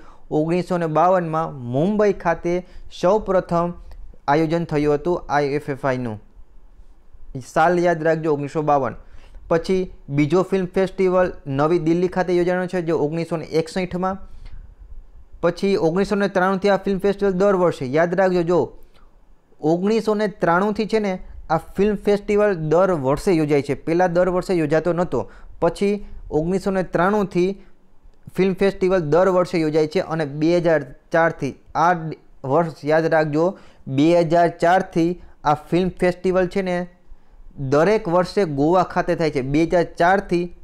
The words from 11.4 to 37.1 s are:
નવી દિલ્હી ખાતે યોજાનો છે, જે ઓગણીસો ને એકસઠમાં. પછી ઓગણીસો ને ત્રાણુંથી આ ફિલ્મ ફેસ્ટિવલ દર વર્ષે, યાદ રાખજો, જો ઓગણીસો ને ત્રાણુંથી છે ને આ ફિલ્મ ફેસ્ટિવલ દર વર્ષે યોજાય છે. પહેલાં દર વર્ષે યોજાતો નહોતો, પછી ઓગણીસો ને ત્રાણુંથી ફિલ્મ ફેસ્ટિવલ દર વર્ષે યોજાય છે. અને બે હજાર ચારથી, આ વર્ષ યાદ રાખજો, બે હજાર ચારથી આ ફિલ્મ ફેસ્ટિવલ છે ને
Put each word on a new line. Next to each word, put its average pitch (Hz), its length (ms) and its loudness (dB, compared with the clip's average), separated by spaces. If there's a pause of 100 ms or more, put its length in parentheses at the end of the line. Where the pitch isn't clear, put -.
નવી 147 320 2
દિલ્હી 170 300 0
ખાતે 180 240 -2
યોજાનો 180 340 0
છે, 180 160 -4
જે 165 100 -2
ઓગણીસો 165 440 -2
ને 151 80 -10
એકસઠમાં. 180 760 -4 (1200)
પછી 175 360 0
ઓગણીસો 180 380 0
ને 202 140 0
ત્રાણુંથી 190 400 0
આ 196 80 4
ફિલ્મ 196 220 -4
ફેસ્ટિવલ 196 340 0
દર 196 220 2
વર્ષે, 165 320 0
યાદ 160 280 0
રાખજો, 180 280 2
જો 160 300 0 (880)
ઓગણીસો 202 540 0
ને 208 140 -2
ત્રાણુંથી 196 580 0
છે 220 120 0
ને 196 200 -2 (320)
આ 160 60 2
ફિલ્મ 202 400 -2
ફેસ્ટિવલ 208 580 2
દર 165 380 2
વર્ષે 143 400 0
યોજાય 151 300 4
છે. 135 120 -4
પહેલાં 170 380 0
દર 180 160 2
વર્ષે 180 260 0
યોજાતો 160 380 2
નહોતો, 160 380 -2 (300)
પછી 202 460 0 (240)
ઓગણીસો 180 400 -2
ને 190 120 0
ત્રાણુંથી 185 800 0 (760)
ફિલ્મ 185 180 2
ફેસ્ટિવલ 190 440 2
દર 165 300 4
વર્ષે 180 300 2
યોજાય 156 280 2
છે. 165 140 -2
અને 160 240 -4
બે 151 320 2
હજાર 156 380 2 (180)
ચારથી, 160 420 0 (200)
આ 160 180 4 (520)
વર્ષ 147 400 0
યાદ 156 220 2
રાખજો, 160 520 2 (300)
બે 156 320 4
હજાર 170 280 4
ચારથી 180 760 0 (220)
આ 147 100 4
ફિલ્મ 175 340 0
ફેસ્ટિવલ 180 600 0
છે 196 140 -2
ને 180 240 -4 (720)